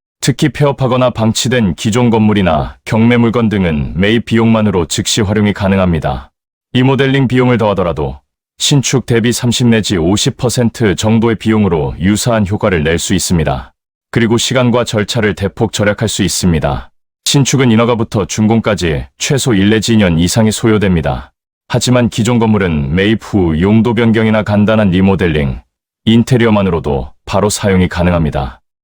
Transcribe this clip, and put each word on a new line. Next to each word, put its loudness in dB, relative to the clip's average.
특히 0
폐업하거나 0
방치된 0
기존 0
건물이나 0
경매 2
물건 0
등은 -2
매입 0
비용만으로 2
즉시 -4
활용이 0
가능합니다. -2
리모델링 2
비용을 2
더하더라도 -2
신축 0
대비 0
삼십 0
내지 0
오십 0
퍼센트 0
정도의 0
비용으로 -2
유사한 0
효과를 -2
낼 0
수 -4
있습니다. -2
그리고 2
시간과 0
절차를 -2
대폭 -4
절약할 -2
수 -4
있습니다. -2
신축은 2
인허가부터 0
준공까지 0
최소 0
일 2
내지 0
이 4
년 2
이상이 2
소요됩니다. 0
하지만 0
기존 0
건물은 0
매입 0
후 0
용도 2
변경이나 2
간단한 2
리모델링, 0
인테리어만으로도 0
바로 0
사용이 0
가능합니다. -2